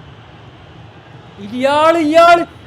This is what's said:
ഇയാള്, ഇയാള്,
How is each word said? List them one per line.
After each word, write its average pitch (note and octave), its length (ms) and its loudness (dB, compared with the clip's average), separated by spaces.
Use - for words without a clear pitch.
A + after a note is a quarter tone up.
ഇയാള്, C#4 600 -2
ഇയാള്, E4+ 480 2